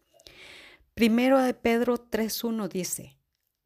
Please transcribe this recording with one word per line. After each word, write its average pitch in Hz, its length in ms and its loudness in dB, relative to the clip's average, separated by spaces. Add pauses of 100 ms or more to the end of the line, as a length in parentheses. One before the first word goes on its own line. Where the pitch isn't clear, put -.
(920)
Primero 240 480 4
de 254 140 0
Pedro 240 420 0
tres 220 460 -6
uno 226 240 -4
dice, - 500 -8 (480)